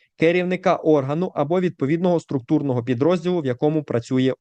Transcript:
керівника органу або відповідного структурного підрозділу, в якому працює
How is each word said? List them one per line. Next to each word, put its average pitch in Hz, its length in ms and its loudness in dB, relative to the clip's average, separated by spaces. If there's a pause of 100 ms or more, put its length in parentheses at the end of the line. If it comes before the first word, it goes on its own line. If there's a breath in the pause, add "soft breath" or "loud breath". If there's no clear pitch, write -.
(180 soft breath)
керівника 180 580 2
органу 151 600 0
або 151 240 0
відповідного 170 600 0
структурного 139 640 -2
підрозділу, 160 580 0
в 139 40 -4
якому 151 380 -2
працює 131 580 0